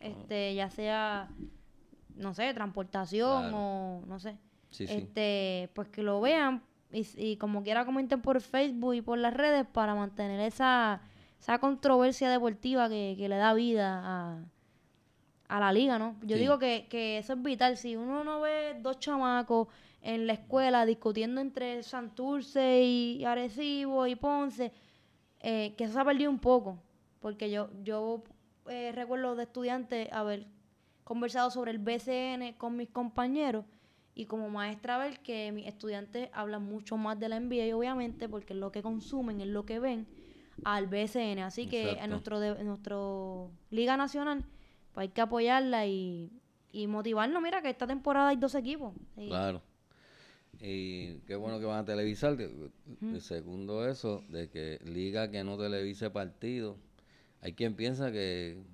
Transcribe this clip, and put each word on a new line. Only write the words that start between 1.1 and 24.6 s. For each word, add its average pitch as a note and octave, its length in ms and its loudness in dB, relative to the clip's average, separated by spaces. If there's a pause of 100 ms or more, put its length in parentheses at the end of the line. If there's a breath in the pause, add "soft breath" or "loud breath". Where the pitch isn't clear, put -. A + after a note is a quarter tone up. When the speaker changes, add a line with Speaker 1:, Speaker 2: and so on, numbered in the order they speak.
Speaker 2:
no G3 180 -6
sé, A#3+ 180 0
transportación G#3 920 0
Speaker 1:
Claro. G#3+ 140 -2
Speaker 2:
o F#3+ 500 -4
no F#3 120 -10
sé, G#3 180 -10 (340 soft breath)
Speaker 1:
Sí, G3 160 -6
sí. G3+ 60 -4
Speaker 2:
este, G3 840 -2
pues G#3 140 -6
que G#3+ 140 -6
lo G3+ 180 2
vean C4+ 420 4 (300)
y, G#3+ 140 -2 (100)
y G#3+ 200 -2
como G#3 260 -2
quiera A3+ 240 2
comenten C4 340 0
por B3+ 220 4
Facebook B3+ 520 2
y A#3+ 60 0
por A#3+ 180 0
las A#3+ 140 4
redes C#4+ 340 4
para G#3+ 280 2
mantener G3+ 460 -2
esa, A3+ 600 4 (400 loud breath)
esa A#3+ 200 2
controversia C4 680 6
deportiva A#3+ 640 2
que, G3+ 260 -2
que G3+ 120 -2
le G3 80 2
da A3 180 6
vida G#3+ 500 4
a, E3+ 400 -6 (1040 soft breath)
a G3+ 120 0
la G3 120 6
liga, A#3+ 280 6
¿no? A3 220 -4
Yo G#3+ 140 0
Speaker 1:
Sí. A3+ 60 4
Speaker 2:
digo C#4 160 6
que, A#3+ 320 0
que A3 280 -2
eso G#3+ 160 -4
es B3+ 80 -4
vital. B3 340 4
Si A#3+ 200 -6
uno C4+ 280 -2
no D4+ 160 -4
ve D4+ 420 0
dos C4 160 -2
chamacos B3 720 2 (340 loud breath)
en A3+ 240 -2
la A3+ 80 2
escuela B3+ 520 4
discutiendo A3+ 540 0
entre B3 420 -4
Santurce B3+ 1000 4
y B3 420 4
Arecibo C4 840 0
y B3 100 0
Ponce, C4+ 560 0 (680 soft breath)